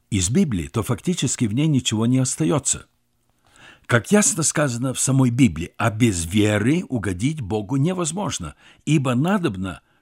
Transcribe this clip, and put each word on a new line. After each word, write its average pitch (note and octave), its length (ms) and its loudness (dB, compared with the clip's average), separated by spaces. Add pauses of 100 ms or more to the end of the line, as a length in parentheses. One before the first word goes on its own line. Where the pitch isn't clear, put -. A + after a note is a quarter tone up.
(100)
из F#2 180 0
Библии, A#2+ 380 0
то A2 160 -4
фактически C3 640 -2
в G#2+ 100 -2
ней D3 140 2
ничего B2 380 0
не B2+ 120 4
остаётся. D#3 680 -2 (1000)
Как - 240 0
ясно G#3 320 2
сказано C3 500 -2
в G#2+ 60 -8
самой C3 320 4
Библии, F#2 460 2
«а G#2+ 140 0
без G#2+ 360 0
веры G#2 600 2
угодить A2+ 520 -4
Богу G#2+ 360 -4
невозможно, E3 800 -4 (300)
ибо C3+ 280 2
надобно, B2+ 680 -2 (200)